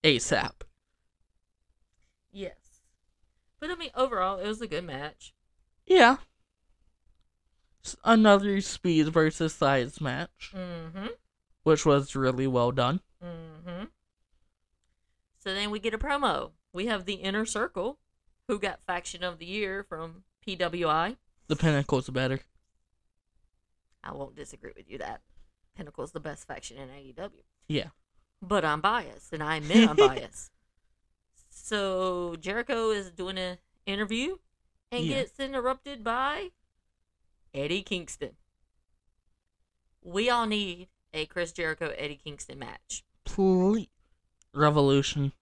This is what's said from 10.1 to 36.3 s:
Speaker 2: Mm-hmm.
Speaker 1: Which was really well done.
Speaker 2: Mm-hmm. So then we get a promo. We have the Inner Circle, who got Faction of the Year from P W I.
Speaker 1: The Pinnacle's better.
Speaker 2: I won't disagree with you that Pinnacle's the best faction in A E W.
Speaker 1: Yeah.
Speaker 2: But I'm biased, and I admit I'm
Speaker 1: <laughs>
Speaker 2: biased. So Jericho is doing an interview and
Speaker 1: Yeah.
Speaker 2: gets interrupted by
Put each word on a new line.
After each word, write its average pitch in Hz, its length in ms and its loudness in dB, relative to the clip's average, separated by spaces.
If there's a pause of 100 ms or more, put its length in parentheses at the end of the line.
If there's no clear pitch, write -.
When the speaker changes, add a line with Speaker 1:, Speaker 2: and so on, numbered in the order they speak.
Speaker 2:
Mm-hmm. 180 520 -10 (560)
Speaker 1:
Which 156 240 4
was 139 280 4
really 131 320 0
well 123 260 2
done. 131 280 0 (240)
Speaker 2:
Mm-hmm. 170 600 -14 (1500)
So 190 160 -6
then 208 160 -4
we 214 80 -6
get 220 160 -4
a 220 40 -8
promo. 269 520 0 (240)
We 190 120 -4
have 202 200 -4
the 202 80 -4
Inner 196 320 -2
Circle, 220 520 -4 (500)
who 208 100 -2
got 202 240 -4
Faction 175 420 -6
of 175 140 -6
the 170 80 -14
Year 196 420 -4
from 165 360 -12 (200)
P 190 120 -6
W 170 320 0
I. 170 280 2 (320)
Speaker 1:
The 151 80 2
Pinnacle's 143 540 2
better. 131 300 -2 (1600)
Speaker 2:
I - 100 -14
won't 139 240 -14
disagree - 400 -18
with - 140 -20
you 120 80 -14
that 92 240 -10 (540)
Pinnacle's 147 360 -12
the 160 80 -8
best 147 260 -12
faction - 300 -14
in 135 140 -16
A 139 100 -20
E 135 160 -20
W. 190 260 -14 (260)
Speaker 1:
Yeah. 147 200 -4 (540)
Speaker 2:
But 185 220 0
I'm 151 180 0
biased, 196 500 -2
and 156 100 -6
I 156 140 -2
admit 190 320 6
I'm - 80 0
Speaker 1:
<laughs> - 0 -
Speaker 2:
biased. - 540 2 (1000)
So 185 920 -2
Jericho 226 500 -2
is 196 200 -2
doing 185 280 -8
an 180 200 -6 (280)
interview 220 500 -2 (560)
and 247 120 -4
Speaker 1:
Yeah. 269 160 0
Speaker 2:
gets - 200 -8
interrupted 262 640 -4
by 285 460 -2 (1040)